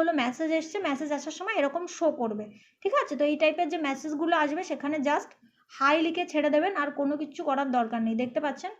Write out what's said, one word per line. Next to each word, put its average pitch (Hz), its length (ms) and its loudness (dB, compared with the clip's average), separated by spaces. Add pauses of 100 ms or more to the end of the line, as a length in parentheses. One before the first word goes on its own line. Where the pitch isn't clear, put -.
হলো 330 120 4 (100)
মেসেজ 254 280 -2 (100)
এসছে, 320 160 -6 (120)
মেসেজ 285 300 -2
আসার 302 200 -8
সময় 403 220 -4
এরকম 277 220 0 (140)
শো 339 100 0 (140)
করবে, 214 240 -2 (380)
ঠিক 392 200 2
আছে? 349 160 -4
তো 294 120 4
এই 302 120 0
টাইপের 320 300 2
যে 349 60 -2 (100)
মেসেজগুলো 302 460 -2 (100)
আসবে 302 260 -2
সেখানে 294 280 -4 (100)
just 330 220 0 (420)
হাই 285 240 4 (100)
লিখে 339 260 0
ছেড়ে 294 220 2
দেবেন, 330 180 4 (100)
আর 285 60 0 (120)
কোনো 285 200 2
কিচ্ছু 302 280 -6
করার 277 280 0
দরকার 233 300 0
নেই। 226 160 0
দেখতে 247 220 -2
পাচ্ছেন 302 360 -6